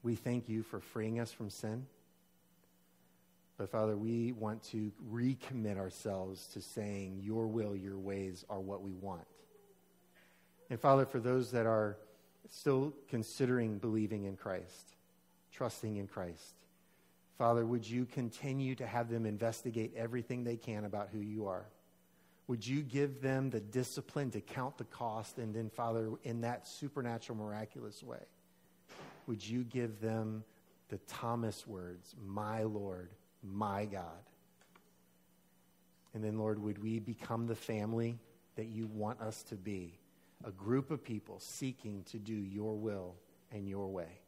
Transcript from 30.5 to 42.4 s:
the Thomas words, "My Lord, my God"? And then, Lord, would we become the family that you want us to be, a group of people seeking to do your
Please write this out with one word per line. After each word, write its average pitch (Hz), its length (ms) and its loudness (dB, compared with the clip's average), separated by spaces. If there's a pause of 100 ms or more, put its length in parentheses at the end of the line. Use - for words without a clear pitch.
the 101 100 -4
Thomas 117 680 -2
words, 90 500 -10
"My 107 460 -2
Lord, 98 520 -2 (280)
my 101 440 0
God"? 90 380 -8 (1900)
And 110 100 -2
then, 107 140 2
Lord, 107 200 2
would 104 200 0
we 113 200 0
become 117 480 -2
the 117 80 0
family 113 640 0 (380)
that 110 100 -4
you 113 220 -4
want 107 320 -2
us 110 240 -6
to 110 120 -8
be, 92 440 -6 (420)
a 110 80 -6
group 110 400 2
of - 140 -2
people 107 340 -6
seeking 110 640 -6
to - 140 -8
do 107 160 -4
your 104 420 0